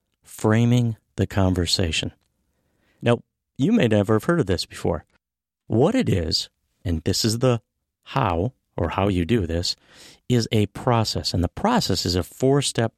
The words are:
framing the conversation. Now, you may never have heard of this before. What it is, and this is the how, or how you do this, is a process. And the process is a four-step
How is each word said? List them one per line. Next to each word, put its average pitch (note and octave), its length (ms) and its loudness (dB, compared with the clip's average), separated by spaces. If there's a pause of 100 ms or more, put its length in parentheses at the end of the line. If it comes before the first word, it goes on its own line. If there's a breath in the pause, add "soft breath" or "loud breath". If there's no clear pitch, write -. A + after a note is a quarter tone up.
(220)
framing A#2 760 2 (200)
the G2+ 100 0
conversation. F#2 840 0 (880)
Now, A#2+ 200 0 (360)
you D#3+ 160 2
may G3 160 4
never G#2+ 260 2
have G#2+ 100 0
heard E3+ 160 2
of G2+ 60 0
this F#2 200 -2
before. - 380 -6 (640)
What C#3+ 280 2
it B3 140 0
is, E2+ 420 -2 (340)
and E2 200 -4
this F#2+ 200 -2
is A2+ 140 -2
the B2 220 0 (440)
how, G2 480 -2 (240)
or F2 140 -2
how G2 180 0
you F2+ 180 0
do E2+ 200 0
this, E2+ 300 -4 (540 loud breath)
is A#2 200 0
a G#2+ 160 2
process. - 680 -2
And F2 100 0
the - 40 0
process G3+ 580 -2
is F2 80 -2
a F2+ 80 0
four-step C3 760 -2